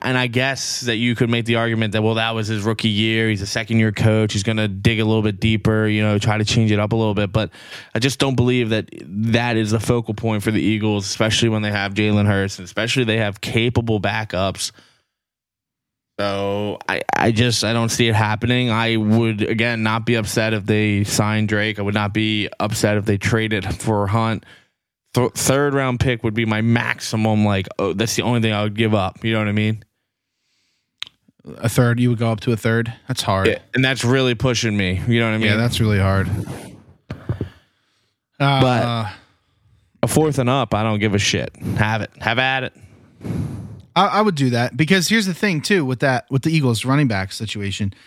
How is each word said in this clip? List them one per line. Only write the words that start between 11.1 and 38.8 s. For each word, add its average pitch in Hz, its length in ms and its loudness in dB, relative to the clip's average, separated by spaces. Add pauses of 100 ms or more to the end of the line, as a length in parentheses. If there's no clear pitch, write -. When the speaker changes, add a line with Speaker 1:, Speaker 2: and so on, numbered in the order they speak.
Speaker 1:
when 110 140 0
they 104 80 -2
have 98 240 -4
Jalen 104 320 4
Hurts, 98 320 0
and 92 60 -14
especially 123 380 -2
they 110 140 2
have 104 240 -4
capable 117 580 0
backups. 98 720 -2 (1500)
So 101 600 -2 (100)
I, 95 120 -2 (140)
I 110 160 2
just, 117 320 0
I 107 100 0
don't 117 160 0
see 120 180 0
it 110 80 2
happening. 117 560 0
I 113 240 0
would, 110 480 2
again, 117 400 0
not 113 220 0
be 120 100 2
upset 110 380 0
if 98 120 -4
they 107 380 2
signed 107 460 0
Drake. 104 280 -2
I 101 60 -6
would 101 100 -2
not 104 200 0
be 107 360 0 (100)
upset 107 380 0
if 101 80 -2
they 104 120 2
traded 107 480 0 (160)
for 104 260 0
Hunt. 113 360 0 (680)
Th-, 123 200 2
third 139 420 0
round 131 240 0
pick 123 240 0
would 110 100 -2
be 117 120 0
my 107 160 0
maximum. 113 840 2
Like, 98 220 0 (100)
oh, 90 160 0
that's 110 220 -2
the 117 80 0
only 117 180 2
thing 110 100 0
I 104 120 0
would 104 120 -4
give 110 200 2
up. 95 280 -2
You 113 100 -2
know 110 60 0
what 107 80 0
I 104 40 0
mean? 107 320 -2 (1800)
Speaker 2:
A 110 100 -2
third, 120 300 2
you 123 100 4
would 113 100 0
go 113 120 0
up 107 100 -2
to 123 100 0
a 113 60 0
third. 113 340 0 (160)
That's - 140 -4
hard. 98 260 0
Speaker 1:
Yeah, 107 120 0 (160)
and 131 100 2
that's 131 180 0
really 127 320 2
pushing 113 400 0
me. 92 320 0
You 117 120 4
know 113 80 2
what 110 80 0
I - 20 0
mean? 110 100 0
Speaker 2:
Yeah, 104 80 2
that's 110 240 0
really 107 200 4
hard. 95 280 2 (2000)
Uh, 139 220 2
Speaker 1:
But 117 520 0 (880)